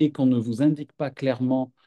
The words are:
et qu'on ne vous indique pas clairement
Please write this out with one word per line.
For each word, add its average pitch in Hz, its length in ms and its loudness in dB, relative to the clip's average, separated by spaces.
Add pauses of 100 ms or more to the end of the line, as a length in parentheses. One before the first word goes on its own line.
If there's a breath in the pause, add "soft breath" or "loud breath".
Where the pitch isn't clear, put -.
et 151 100 2
qu'on 139 160 0
ne 127 100 4
vous 117 260 -2
indique 151 320 0
pas 139 160 -6
clairement 127 640 -2 (140)